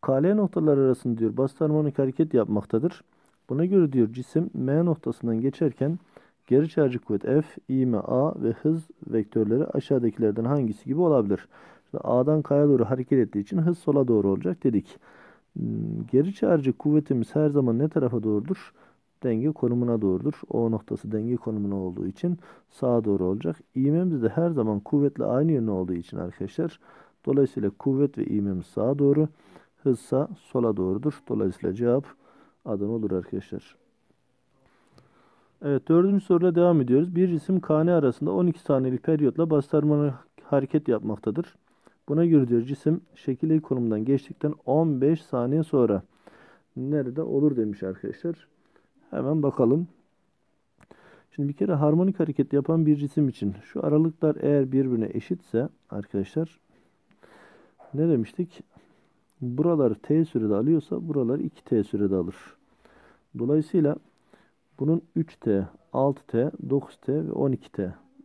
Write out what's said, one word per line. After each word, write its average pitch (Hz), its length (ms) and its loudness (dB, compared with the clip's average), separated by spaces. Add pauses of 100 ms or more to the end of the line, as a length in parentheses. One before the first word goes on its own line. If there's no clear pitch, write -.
K, 135 200 0
L 185 120 2
noktaları 160 460 2
arasında 123 380 0
diyor 110 180 -2
basit 135 240 -2
harmonik 151 380 0
hareket 143 360 0
yapmaktadır. 113 720 0 (460)
Buna 139 140 0
göre 180 280 2
diyor 113 200 2
cisim 143 420 -4
M 139 300 0
noktasından 117 560 -2
geçerken 143 580 -2 (480)
geri 143 220 4
çağırıcı 135 300 0
kuvvet 104 240 -4
F, 147 220 2 (260)
ivme 127 280 0
A - 440 -2
ve 113 100 0
hız 160 360 -2 (180)
vektörleri 110 600 0
aşağıdakilerden 117 760 -2
hangisi 123 400 -2
gibi 139 160 -4
olabilir? 123 480 2 (420)
Şimdi - 140 -8
A'dan 143 380 2
K'ya 143 260 2
doğru 127 160 6
hareket 127 340 0
ettiği 104 220 0
için 180 180 -4
hız 170 200 0
sola 139 300 2
doğru 104 200 4
olacak 90 360 -2
dedik. 113 340 -2 (540)
Hmm, 110 600 -6
geri 160 220 2
çağırıcı 160 380 0
kuvvetimiz 147 640 0
her 151 140 2
zaman 131 300 0
ne 147 100 0
tarafa 123 340 -2
doğrudur? 110 500 -4 (500)
Denge 123 300 -2
konumuna 120 500 -2
doğrudur. 98 460 -2
O 113 220 0
noktası 107 420 -6
denge 113 240 -4
konumuna 104 400 -6
olduğu 92 300 -6
için 170 320 -4 (300)
sağa 120 360 0
doğru 98 200 0
olacak. 113 320 -4 (180)
İvmemiz 147 480 0
de 113 60 2
her 170 220 0
zaman 110 300 -2
kuvvetle 143 440 -2
aynı 135 280 0
yönlü 113 180 0
olduğu 92 240 -2
için 85 220 -10
arkadaşlar. 95 640 -8 (460)
Dolayısıyla 131 440 0
kuvvet 139 480 -2
ve 110 80 -4
ivmemiz 101 400 -4
sağa 127 320 -2
doğru, 143 300 4 (540)
hızsa 131 460 -2 (100)
sola 117 380 -2
doğrudur. 101 520 -4
Dolayısıyla 98 460 -2
cevap 120 300 0 (600)
Adana 104 260 -4
olur 110 200 -4
arkadaşlar. - 680 -8 (1900)
Evet, 139 260 -2
dördüncü 190 360 4
soruyla 175 300 2
devam 175 260 4
ediyoruz. 143 360 2
Bir 185 120 4
cisim 175 320 0
K 156 260 2
N 175 60 2
arasında 147 400 0
on 180 140 2
iki 165 140 -2
saniyelik 131 420 -2
periyotla 156 480 0
basit 143 220 0
harmonik 147 420 2 (280)
hareket 143 460 0
yapmaktadır. 107 640 -4 (540)
Buna 160 180 2
göre 147 220 6
diyor 117 140 2
cisim 143 380 -2 (140)
şekil 143 360 -4
ilk 156 140 2
konumundan 113 400 -2
geçtikten 139 500 -2 (120)
on 147 340 2
beş 156 220 2
saniye 131 400 -2
sonra 113 400 2 (760)
nerede 135 460 -4
olur 139 340 0
demiş 107 260 -4
arkadaşlar. 101 680 -8 (600)
Hemen 147 320 -2
bakalım. 139 460 2 (1400)
Şimdi 143 180 -4
bir 143 60 -6
kere 196 180 -2
harmonik 160 480 2
hareket 147 320 -2
yapan 156 340 2
bir 151 100 4
cisim 143 320 0
için 101 340 -4
şu - 240 -6
aralıklar 156 540 2
eğer 143 320 2
birbirine 123 400 0
eşitse 135 560 -4 (220)
arkadaşlar 101 720 -6 (1300)
ne 156 140 0
demiştik? 151 540 -2 (760)
Buraları 135 540 0
T 156 300 0
sürede 110 300 -2
alıyorsa 147 540 -2
buraları 139 340 -2
iki - 220 -10
T 107 200 0
sürede 98 320 -2
alır. 90 200 -4 (1040)
Dolayısıyla 151 580 0 (840)
bunun 156 220 0 (140)
üç 160 200 -4
T, 98 320 0 (240)
altı 135 340 0
T, 123 240 0 (200)
dokuz 139 260 -4
T 156 300 -4
ve 156 60 -6
on 135 200 0
iki - 200 -8
T 95 220 -6 (300)